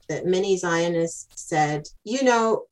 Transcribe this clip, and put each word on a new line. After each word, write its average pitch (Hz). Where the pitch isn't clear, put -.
that -
many 185
Zionists 170
said, 151
"You 262
know, 226